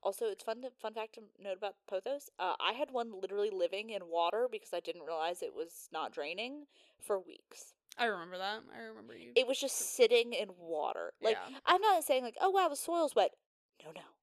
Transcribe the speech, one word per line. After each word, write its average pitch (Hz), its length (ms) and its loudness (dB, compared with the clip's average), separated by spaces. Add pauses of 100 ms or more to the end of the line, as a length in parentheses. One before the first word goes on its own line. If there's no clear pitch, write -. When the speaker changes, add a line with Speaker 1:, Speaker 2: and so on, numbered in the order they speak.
Speaker 1:
Also, 196 220 -2
it's 202 180 -4
fun 226 180 -6
to, 254 180 -10
fun 220 140 -6
fact 220 220 -10
to 226 60 -16 (180)
note 190 180 -6
about 196 180 -6 (140)
pothos. 247 400 -4 (100)
Uh, 180 200 0
I 196 140 2
had 269 180 -2
one 233 280 -4
literally 202 300 0
living 190 400 0
in 190 180 -6
water 170 440 4
because 214 220 -8
I 180 60 0
didn't 170 240 -8
realize 160 380 -2
it - 140 -6
was 165 360 -8
not 156 220 -4
draining 220 540 -6 (340)
for 202 180 0
weeks. - 540 -18 (240)
Speaker 2:
I 240 80 0
remember 180 320 -4
that. 202 240 -4 (140)
I - 60 -14
remember 220 340 -16
you. - 200 -16
Speaker 1:
It 254 120 6
was 254 120 0
just 269 160 -2
sitting 240 580 4
in 196 240 -2
water. 156 640 -4
Like, 214 160 4 (120)
Speaker 2:
Yeah. 262 160 -14
Speaker 1:
I'm 359 160 8
not 381 220 6
saying, 262 200 2
like, 226 160 -8
"Oh, 381 100 4
wow, 370 200 4
the 285 60 -2
soil's 330 400 0
wet." 196 200 4 (480)
No, 156 80 -14
no. 160 100 -14 (220)